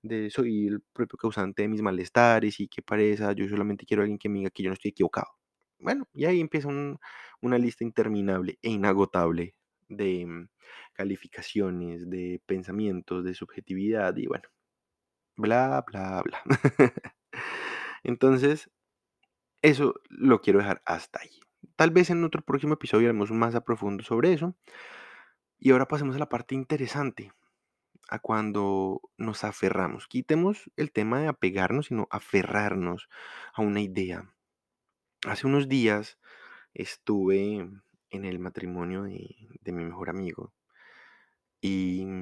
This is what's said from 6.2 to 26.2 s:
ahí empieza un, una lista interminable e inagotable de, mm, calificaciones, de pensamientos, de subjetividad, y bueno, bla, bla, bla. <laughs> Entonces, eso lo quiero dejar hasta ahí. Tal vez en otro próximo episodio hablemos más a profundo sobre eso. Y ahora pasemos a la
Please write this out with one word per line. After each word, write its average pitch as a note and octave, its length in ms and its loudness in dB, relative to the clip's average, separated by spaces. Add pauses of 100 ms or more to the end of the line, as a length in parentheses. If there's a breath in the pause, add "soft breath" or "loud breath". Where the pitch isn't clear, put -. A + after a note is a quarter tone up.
ahí F3+ 140 2
empieza D3+ 280 -2
un, C#3+ 300 -6 (420 loud breath)
una B2 180 2
lista A#2+ 260 0
interminable G2+ 760 0
e A2+ 80 -2
inagotable F#2+ 840 2 (340)
de, F#2+ 380 -2
mm, E2+ 220 -12 (460 loud breath)
calificaciones, F2+ 1160 -6
de F2+ 360 -6
pensamientos, F#2 800 -4
de F#2 100 -4
subjetividad, G2 840 -4
y - 100 -6
bueno, - 220 -6 (880)
bla, B2+ 500 2
bla, F#2+ 380 -6
bla. - 220 -6
<laughs> - 680 4 (880 loud breath)
Entonces, C3 680 4 (920)
eso C#3+ 320 6 (160)
lo A#2+ 300 6
quiero G2 200 6
dejar G2+ 260 -2
hasta - 360 -4
ahí. - 80 -18 (460)
Tal E3 140 6
vez E3+ 200 6
en E3+ 140 2
otro D#3+ 180 -2
próximo C#3+ 320 0
episodio A#2 340 2
hablemos G#2+ 240 0
más A#2 220 0
a A#2+ 100 0
profundo G2+ 400 -2
sobre B2 280 2
eso. E3+ 240 -2 (1000 loud breath)
Y C3+ 120 4
ahora C3 180 6
pasemos C#3 280 -2
a - 20 -4
la D3 120 -4